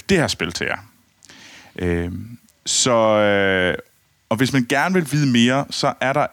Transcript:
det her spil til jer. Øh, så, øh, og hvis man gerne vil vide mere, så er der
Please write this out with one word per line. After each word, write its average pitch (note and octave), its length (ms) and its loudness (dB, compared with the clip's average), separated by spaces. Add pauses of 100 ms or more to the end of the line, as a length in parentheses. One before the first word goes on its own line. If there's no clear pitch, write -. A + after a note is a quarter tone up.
det F#3+ 80 4
her C#3+ 100 0
spil - 240 -4
til - 160 -6
jer. - 100 -6 (1000)
Øh, F2 320 -2 (540)
så, - 280 0 (260)
øh, G2 560 2 (540)
og A2 80 0
hvis B2 160 0
man C3 160 2
gerne D3 240 0
vil F3 180 0
vide D3 200 2
mere, B2 380 2
så - 320 -2
er B2+ 120 0
der C#3+ 200 0